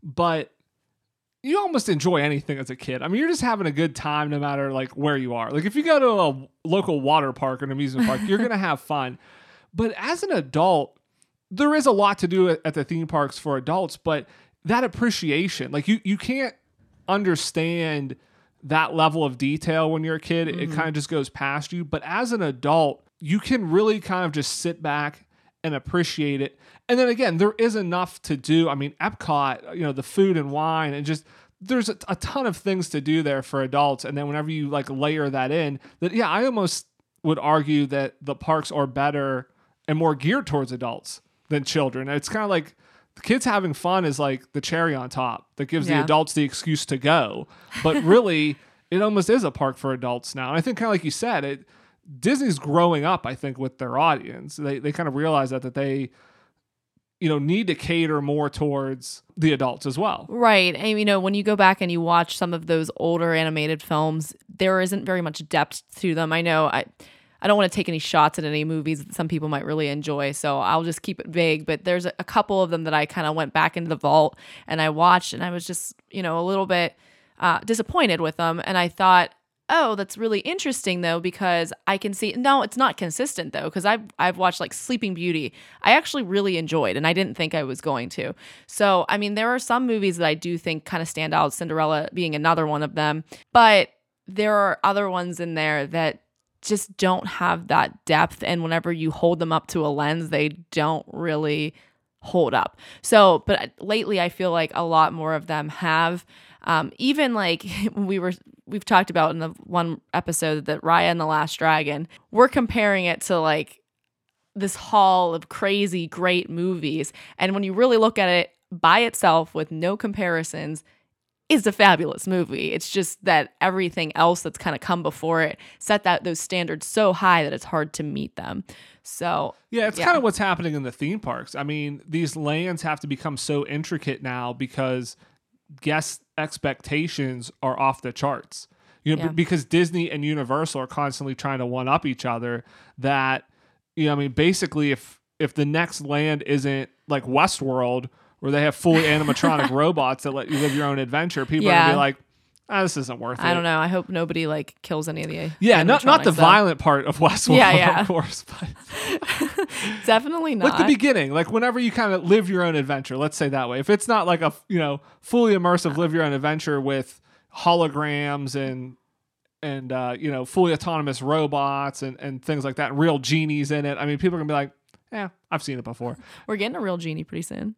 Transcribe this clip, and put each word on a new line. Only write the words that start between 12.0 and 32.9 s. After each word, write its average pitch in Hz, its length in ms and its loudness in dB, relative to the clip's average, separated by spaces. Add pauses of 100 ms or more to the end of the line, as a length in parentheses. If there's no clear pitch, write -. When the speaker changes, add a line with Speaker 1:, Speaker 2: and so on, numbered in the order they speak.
Speaker 1:
to 185 80 0
do 185 220 4
at, 160 160 0
at 156 100 -2
the 156 80 -2
theme 165 240 -4
parks 147 320 -2
for 143 180 -2
adults, 165 400 -4
but 151 300 -4 (380)
that 233 180 2
appreciation, 170 880 -2
like, 147 160 -4
you, 220 160 2
you 196 140 0
can't 262 360 -4 (540)
understand 165 1080 -2 (480)
that 151 300 0
level 160 300 4
of 131 140 -2
detail 156 520 0
when 160 140 -2
you're 160 120 -4
a 156 40 -6
kid. 165 300 -2
It - 60 -6 (140)
Speaker 2:
Mm-hmm. 156 60 -6
Speaker 1:
kinda 160 160 -2
just 147 180 -4
goes 147 200 -2
past 143 420 -6
you. 175 140 -6
But 151 180 -6
as 226 300 -4
an 226 80 -2
adult, 143 640 0 (180)
you 160 180 0
can 214 320 -2
really 214 300 4
kind 185 240 -4
of 160 80 -2
just 147 240 -4
sit 170 240 -6
back 147 440 -4 (380)
and 156 120 -2
appreciate 147 680 -2
it. - 160 -6 (300)
And 240 100 2
then 254 120 4
again, 226 280 0
there 202 200 4
is 226 180 2
enough 180 480 -2
to 151 140 -2
do. 160 320 2
I 143 60 -2
mean, 139 260 -6
Epcot, 147 760 -2
you 175 60 -6
know, 151 100 -2
the 135 120 -6
food 196 340 2
and 139 140 -2
wine, 156 420 -2
and 143 120 -6
just, 151 200 -4 (340)
there's 214 300 -2
a, - 80 -6 (100)
a 196 80 -2
ton - 300 -6
of 196 100 -2
things 190 340 -2
to 147 120 -4